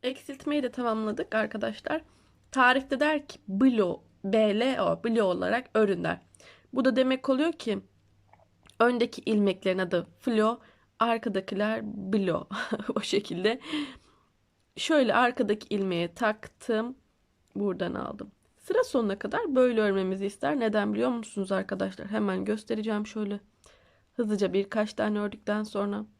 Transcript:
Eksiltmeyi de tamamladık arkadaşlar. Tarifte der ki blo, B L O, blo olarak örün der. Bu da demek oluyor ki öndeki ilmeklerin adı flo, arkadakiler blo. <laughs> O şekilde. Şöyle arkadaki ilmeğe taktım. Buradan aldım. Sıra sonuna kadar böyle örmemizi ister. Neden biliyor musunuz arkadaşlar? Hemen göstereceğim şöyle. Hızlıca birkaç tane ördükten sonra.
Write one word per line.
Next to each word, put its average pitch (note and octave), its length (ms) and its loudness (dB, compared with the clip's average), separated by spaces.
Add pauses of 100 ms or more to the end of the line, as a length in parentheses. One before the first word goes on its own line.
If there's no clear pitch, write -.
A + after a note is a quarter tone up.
Eksiltmeyi C#4 600 -4
de B3 80 -2
tamamladık A3 640 -2
arkadaşlar. A3 680 -4 (500)
Tarifte C4 480 4
der D4 280 0
ki - 100 -16 (100)
blo, G3+ 540 4 (220)
B G#3+ 360 4
L B3+ 220 0
O, E3+ 220 0
blo A3+ 200 2
olarak F#3+ 500 -2
örün G3 300 2
der. E3+ 160 -2 (520)
Bu B3+ 120 0
da B3+ 120 4
demek C4 320 2
oluyor C#4+ 240 2
ki G#3 260 -4 (1000)
öndeki B3 460 2
ilmeklerin G3 520 2
adı F3+ 280 0 (140)
flo, A3+ 400 0 (380)
arkadakiler A3 840 -2
blo. G3 640 -2 (220)
<laughs> - 260 -4
O A3 40 0
şekilde. G3+ 600 -2 (1160)
Şöyle C4+ 380 2
arkadaki A3+ 600 0
ilmeğe F3 400 -2
taktım. A3+ 840 -4 (580)
Buradan G3 400 -2
aldım. - 360 -8 (280)
Sıra A#4 260 2
sonuna G#3 340 0
kadar F#4+ 360 -4
böyle B3 260 4
örmemizi G3 460 0
ister. C4+ 340 -2
Neden G#3+ 340 2
biliyor A#3+ 160 0
musunuz G#3 420 -4
arkadaşlar? F#3+ 540 -4
Hemen G3 380 -2
göstereceğim G#3+ 600 -4
şöyle. G3+ 340 -6 (760)
Hızlıca G#3 380 0
birkaç G3 420 0
tane G#3+ 240 0
ördükten G#3 440 -4
sonra. G#3 420 -4 (160)